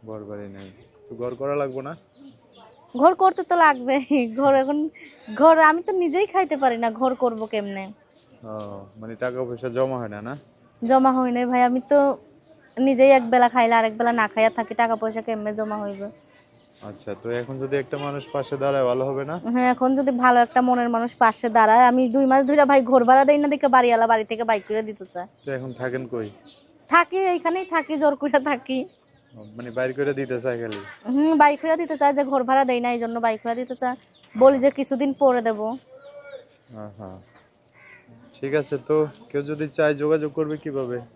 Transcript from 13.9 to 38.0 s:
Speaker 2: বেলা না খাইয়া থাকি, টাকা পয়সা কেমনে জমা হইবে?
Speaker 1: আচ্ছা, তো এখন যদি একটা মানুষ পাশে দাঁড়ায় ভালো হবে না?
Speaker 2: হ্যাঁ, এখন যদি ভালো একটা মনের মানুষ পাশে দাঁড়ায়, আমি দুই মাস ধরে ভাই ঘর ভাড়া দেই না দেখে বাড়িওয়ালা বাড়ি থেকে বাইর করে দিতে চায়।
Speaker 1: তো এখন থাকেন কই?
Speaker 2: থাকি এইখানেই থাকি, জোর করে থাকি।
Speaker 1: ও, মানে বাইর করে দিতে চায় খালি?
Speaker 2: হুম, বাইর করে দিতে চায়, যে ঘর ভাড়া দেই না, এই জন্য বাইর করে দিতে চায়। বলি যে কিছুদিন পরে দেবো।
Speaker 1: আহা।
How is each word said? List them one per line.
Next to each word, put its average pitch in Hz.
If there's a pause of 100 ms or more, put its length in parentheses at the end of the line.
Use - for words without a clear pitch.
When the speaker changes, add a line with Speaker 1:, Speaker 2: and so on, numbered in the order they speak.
Speaker 2:
বেলা 233
না 233
খাইয়া 220
থাকি, 226
টাকা 226
পয়সা 220
কেমনে 214
জমা 214
হইবে? 202 (800)
Speaker 1:
আচ্ছা, 101 (100)
তো 113 (120)
এখন 127
যদি 135
একটা 143
মানুষ 143 (100)
পাশে 139
দাঁড়ায় 139
ভালো 127
হবে 139
না? 165 (180)
Speaker 2:
হ্যাঁ, 254
এখন 254 (100)
যদি 269 (120)
ভালো 247
একটা 247
মনের 240
মানুষ 233 (120)
পাশে 226 (100)
দাঁড়ায়, 226
আমি 254 (120)
দুই 269
মাস 269
ধরে 294
ভাই 277 (100)
ঘর 254
ভাড়া 269
দেই 294
না 294
দেখে 285
বাড়িওয়ালা 233
বাড়ি 220
থেকে 226
বাইর 208
করে 214
দিতে 208
চায়। 180 (180)
Speaker 1:
তো 143
এখন 131 (100)
থাকেন 127 (100)
কই? 113 (600)
Speaker 2:
থাকি 349 (140)
এইখানেই 349
থাকি, 311
জোর 294
করে 285 (100)
থাকি। 262 (540)
Speaker 1:
ও, 107 (160)
মানে 120
বাইর 131
করে 143
দিতে 127
চায় 123
খালি? 107 (320)
Speaker 2:
হুম, 302 (100)
বাইর 294
করে 320
দিতে 320
চায়, 285
যে 285
ঘর 269
ভাড়া 269
দেই 247
না, 247
এই 233
জন্য 233 (100)
বাইর 220
করে 233
দিতে 247
চায়। 254 (400)
বলি 269
যে 277 (100)
কিছুদিন 277 (100)
পরে 247
দেবো। 214 (1160)
Speaker 1:
আহা। 101 (1300)